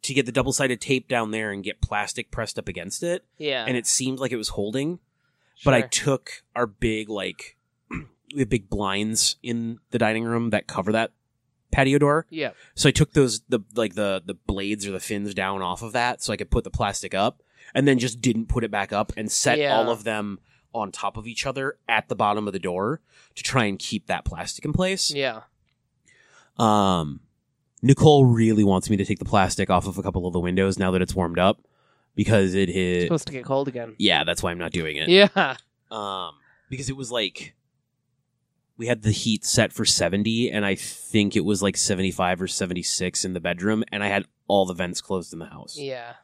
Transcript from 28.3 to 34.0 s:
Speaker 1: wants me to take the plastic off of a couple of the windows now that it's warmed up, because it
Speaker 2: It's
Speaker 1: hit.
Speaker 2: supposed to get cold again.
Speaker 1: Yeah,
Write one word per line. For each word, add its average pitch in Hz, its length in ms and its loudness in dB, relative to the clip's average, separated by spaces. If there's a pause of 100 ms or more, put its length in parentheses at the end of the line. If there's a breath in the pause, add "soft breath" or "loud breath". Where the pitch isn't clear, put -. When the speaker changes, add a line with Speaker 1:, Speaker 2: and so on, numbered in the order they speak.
Speaker 1:
wants 95 260 4
me 107 60 4
to 98 80 0
take 98 140 -2
the - 60 -8
plastic 95 460 2
off 92 160 4
of 92 120 -6
a - 40 -6
couple 90 240 -2
of 90 60 -4
the 87 80 0
windows 92 380 2
now 92 140 2
that 92 100 2
it's 90 120 -2
warmed 87 260 -2
up, 98 200 4 (540)
because 98 400 4
it 98 140 2
Speaker 2:
It's 87 60 -6
Speaker 1:
hit. 90 280 2
Speaker 2:
supposed 151 260 -2
to - 40 -12
get 127 120 -12
cold 139 240 -2
again. 117 300 -10
Speaker 1:
Yeah, 90 260 2